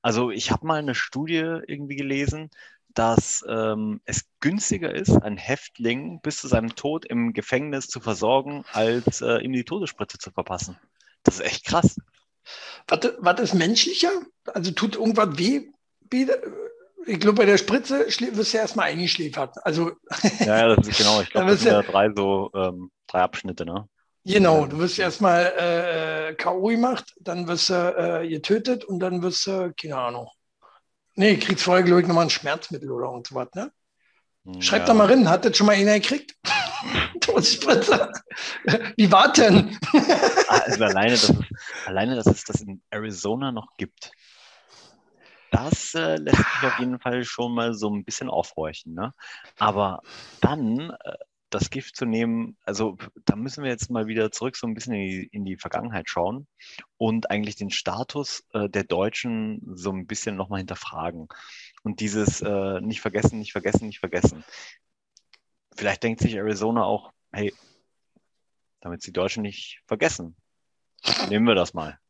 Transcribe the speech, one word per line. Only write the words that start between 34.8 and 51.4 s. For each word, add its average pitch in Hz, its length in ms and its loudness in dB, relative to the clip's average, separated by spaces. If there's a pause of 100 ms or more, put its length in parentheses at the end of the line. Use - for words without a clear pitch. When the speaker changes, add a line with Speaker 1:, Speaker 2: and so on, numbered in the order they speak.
Speaker 1:
ja. - 60 2
Speaker 2:
doch 226 80 8
mal 208 120 8
rein, 240 220 8
hat 175 160 4
das 185 100 2
schon 208 120 6
mal 208 80 6
einer 202 240 4
gekriegt? - 440 -4
<laughs> - 800 -2
Todesspritze. - 880 2 (840)
Wie 196 140 6
war 208 200 8
denn? 214 460 6 (160)
<laughs> 311 240 6 (300)
Speaker 1:
Also - 360 2
alleine, 101 280 4
dass 107 180 4
es, - 60 8 (500)
alleine, 101 300 -2
dass 113 120 -4
es - 160 2
das 107 180 -6
in 98 280 -14
Arizona 110 640 -6
noch 110 160 -10 (100)
gibt, - 340 -12 (1400)
das, 143 440 -2
äh, 160 220 0
lässt 147 200 2
mich - 340 0
auf - 80 -4
jeden 127 200 -4
Fall 123 240 -4
schon 120 300 -6
mal 117 200 -2
so 107 160 -4
ein 104 140 -4
bisschen - 260 -10
aufhorchen, 78 640 -8
ne? 104 200 -8 (440)
Aber 101 440 0 (400)
dann, 135 500 0 (120)
äh, - 100 -12 (380)